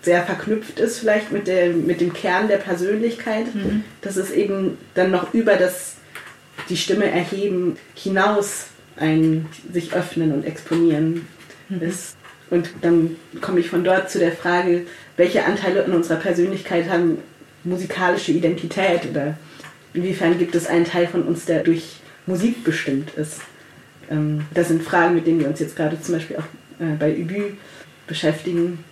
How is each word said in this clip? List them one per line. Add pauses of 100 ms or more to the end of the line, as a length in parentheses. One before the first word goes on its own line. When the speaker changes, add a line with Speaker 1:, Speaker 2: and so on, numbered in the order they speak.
Speaker 1:
sehr
verknüpft
ist
vielleicht
mit
der,
mit
dem
Kern
der
Persönlichkeit,
Speaker 2:
Mhm. (180)
Speaker 1:
dass
es
eben (160)
dann
noch
über
das, (720)
die
Stimme
erheben, (180)
hinaus (320)
ein (260)
sich
öffnen
und
exponieren (420)
Speaker 2:
Mhm.
Speaker 1:
ist. (340)
Und (120)
dann (240)
komme
ich
von
dort
zu
der
Frage, (360)
welche
Anteile
in
unserer
Persönlichkeit
haben (440)
musikalische
Identität
oder (560)
inwiefern
gibt
es
einen
Teil
von
uns,
der
durch (280)
Musik
bestimmt
ist? (680)
Ähm,
das
sind
Fragen,
mit
denen
wir
uns
jetzt
gerade
zum
Beispiel
auch,
äh,
bei
Ubu (560)
beschäftigen.